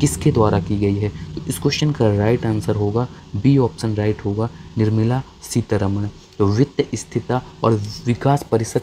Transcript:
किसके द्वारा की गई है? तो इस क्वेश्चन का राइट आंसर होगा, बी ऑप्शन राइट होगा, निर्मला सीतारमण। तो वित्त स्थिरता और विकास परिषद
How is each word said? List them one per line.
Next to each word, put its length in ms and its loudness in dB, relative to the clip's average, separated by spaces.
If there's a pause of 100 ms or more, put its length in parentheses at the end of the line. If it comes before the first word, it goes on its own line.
किसके 320 2
द्वारा 280 2
की 180 -2
गई 160 2
है? 140 -2
तो 380 -12
इस 120 -6
क्वेश्चन 340 0
का 240 2
राइट 300 2
आंसर 300 0
होगा, 320 0 (280)
बी 220 4
ऑप्शन 360 0
राइट 300 0
होगा, 260 -2 (280)
निर्मला 440 2 (200)
सीतारमण। 680 0 (300)
तो 80 4
वित्त 480 2
स्थिरता 480 -4 (220)
और 180 2 (220)
विकास 480 0
परिषद 300 0